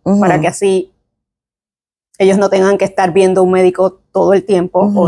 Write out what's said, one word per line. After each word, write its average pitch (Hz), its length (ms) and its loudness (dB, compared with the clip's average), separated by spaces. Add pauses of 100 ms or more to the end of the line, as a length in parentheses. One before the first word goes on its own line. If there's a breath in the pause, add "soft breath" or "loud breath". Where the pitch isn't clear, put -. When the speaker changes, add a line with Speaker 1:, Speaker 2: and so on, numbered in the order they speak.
Speaker 1:
Ujú. 196 160 -2
Speaker 2:
para 180 220 0
que 160 80 -2
así 190 460 -4 (1200)
ellos 196 200 2
no 202 100 0
tengan 190 300 0
que 190 80 -2
estar 190 260 -2
viendo 190 300 2
un 180 80 2
médico 185 500 0 (120)
todo 190 200 0
el 190 140 0
tiempo 180 340 -2
o 202 60 0 (220)